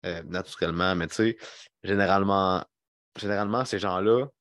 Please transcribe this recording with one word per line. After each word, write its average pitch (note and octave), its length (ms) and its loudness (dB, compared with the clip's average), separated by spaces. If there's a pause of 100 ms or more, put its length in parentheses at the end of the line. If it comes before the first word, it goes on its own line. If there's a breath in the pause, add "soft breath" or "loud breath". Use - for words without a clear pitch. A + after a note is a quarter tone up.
euh, E2+ 180 -6
naturellement, F2 720 -2
mais E2 120 -2
tu - 80 -12
sais, A2+ 220 2 (460 loud breath)
généralement, G2 800 2 (540)
généralement, G#2 480 -2
ces G2+ 140 -4
gens-là G#2 480 0 (140)